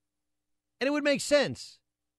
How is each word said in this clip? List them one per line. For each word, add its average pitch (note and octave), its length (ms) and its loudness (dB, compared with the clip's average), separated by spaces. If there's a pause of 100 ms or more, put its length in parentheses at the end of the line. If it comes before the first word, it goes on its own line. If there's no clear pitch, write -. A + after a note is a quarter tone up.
(800)
And B3+ 80 -2
it C#4+ 40 0
would D4 120 -2
make C#4+ 180 0
sense. A#3 560 0 (400)